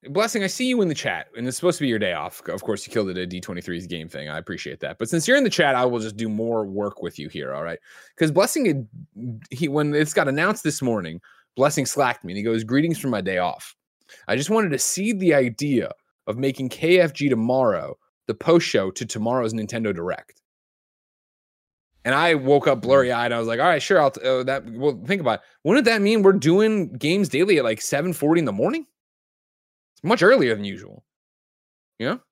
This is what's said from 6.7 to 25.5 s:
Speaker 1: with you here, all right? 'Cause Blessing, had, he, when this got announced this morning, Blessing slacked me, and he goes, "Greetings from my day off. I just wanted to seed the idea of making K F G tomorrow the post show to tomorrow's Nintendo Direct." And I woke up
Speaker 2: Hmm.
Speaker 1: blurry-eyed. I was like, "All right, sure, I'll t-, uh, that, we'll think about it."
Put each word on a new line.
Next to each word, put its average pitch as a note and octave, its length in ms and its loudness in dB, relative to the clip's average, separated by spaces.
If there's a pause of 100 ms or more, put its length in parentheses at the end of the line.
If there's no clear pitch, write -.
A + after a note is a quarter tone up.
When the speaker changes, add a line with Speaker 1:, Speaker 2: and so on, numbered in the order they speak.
Speaker 1:
with E2 160 -8
you C#2+ 100 -10
here, C2+ 280 -8
all D2 80 -6
right? E2+ 160 -8 (360)
'Cause E3 140 2
Blessing, A#3 380 2
had, C#3 200 -2 (600)
he, C#3 180 -4
when D3 220 0
this D3+ 240 0
got E3 140 2
announced E3 360 0
this D3+ 200 -2
morning, F#2 380 -2 (340)
Blessing C#3+ 320 2
slacked B2+ 360 0
me, F2 100 -10
and G2 40 -6
he G2+ 60 -6
goes, A2+ 200 0
"Greetings D3 360 0
from C#3 100 -4
my G#2+ 120 -2
day F#2 180 -2
off. - 360 -4 (520)
I A2 80 0
just D3+ 160 -2
wanted G#3+ 220 2
to C3+ 40 -2
seed G3+ 420 -2
the F3 140 4
idea C3 560 0 (380)
of G#2+ 100 -4
making C3 320 -2
K F3 300 2
F E3+ 140 2
G C#3+ 140 -2
tomorrow A2+ 680 2 (300)
the G#2+ 80 -2
post E3 320 4
show F#2+ 240 0
to A#2 160 -10
tomorrow's A2+ 480 -2
Nintendo A2 360 -4
Direct." F2 480 -8 (1600)
And B2 100 0
I D#3+ 220 4
woke C#3+ 320 4
up C3+ 160 4
Speaker 2:
Hmm. A2+ 60 -4
Speaker 1:
blurry-eyed. B2 420 4
I A#2 80 -2
was A2+ 80 -4
like, A2+ 120 -2
"All D3 60 2
right, E3 160 4
sure, F#3 180 4
I'll C#3 120 4
t-, - 120 -14
uh, B2+ 200 2
that, C3 260 -4
we'll A#2+ 380 -2
think G3 140 -2
about A#2 180 0
it." - 60 -20 (180)